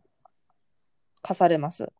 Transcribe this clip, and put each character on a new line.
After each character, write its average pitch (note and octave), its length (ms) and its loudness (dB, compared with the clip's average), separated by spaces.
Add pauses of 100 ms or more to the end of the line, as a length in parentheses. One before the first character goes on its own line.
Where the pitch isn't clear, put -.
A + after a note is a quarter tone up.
(1200)
課 - 140 -6
さ F3+ 140 4
れ E3 100 4
ま D3+ 140 -4
す。 - 280 -10